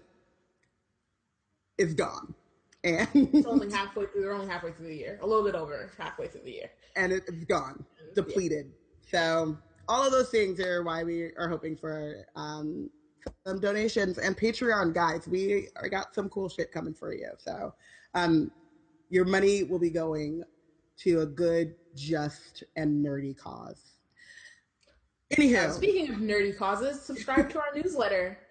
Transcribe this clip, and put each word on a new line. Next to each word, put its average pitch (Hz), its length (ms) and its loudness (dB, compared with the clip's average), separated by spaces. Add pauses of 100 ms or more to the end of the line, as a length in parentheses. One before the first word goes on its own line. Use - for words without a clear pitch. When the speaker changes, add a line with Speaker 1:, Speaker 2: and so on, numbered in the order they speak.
(1800)
Speaker 1:
is 165 160 2
gone. - 400 -4 (500)
And 180 300 2
Speaker 2:
It's 285 340 8
only 226 240 2
halfway 202 360 -2
through, 196 180 -4
we're 202 80 -2
only 196 140 -4
halfway 175 260 -6
through 165 140 -16
the 156 80 -10
year, 190 260 -10
a 175 60 -6
little 220 160 4
bit 190 120 0
over 147 420 -6
halfway - 300 -8
through - 140 -16
the 123 100 -14
year. - 180 -12 (260)
Speaker 1:
And 185 180 2
it, 185 140 -2
it's 165 180 -8
gone, 143 400 -2 (120)
Speaker 2:
Yeah. - 180 -20
Speaker 1:
depleted. 151 560 0 (380)
So 165 480 2 (300)
all 262 180 2
of 269 60 4
those 254 180 4
things 196 300 2
are 180 240 0
why 165 200 -4
we 170 340 -4
are 170 120 -4
hoping 160 280 -6
for, 156 480 -8 (100)
um, 151 540 -8 (580)
some 190 140 -6
donations 208 560 0
and 190 200 0
Patreon, 214 560 2
guys. 165 360 0
We 196 480 0
are, - 100 -6
got 196 260 -4
some 202 140 -2
cool 190 220 -4
shit - 240 -6
coming 160 200 -6
for - 200 -10
you. - 240 -10
So, - 360 -8 (420)
um, 165 360 4 (580)
your 180 140 4
money 196 400 4
will 170 160 -2
be 170 100 2
going 160 540 -4 (560)
to 165 220 4
a 156 40 2
good 165 500 0 (200)
just 147 680 -6 (120)
and 151 300 2
nerdy 139 320 -4
cause. - 440 -14 (1500)
Anywho. 240 360 6
Speaker 2:
Uh, - 20 0
speaking 359 380 2
of 226 80 -6
nerdy 208 380 0
causes, 214 460 -2
subscribe 269 500 0
to 320 80 -2
our 294 100 -2
Speaker 1:
<laughs> 285 60 -8
Speaker 2:
newsletter. 208 640 0 (140)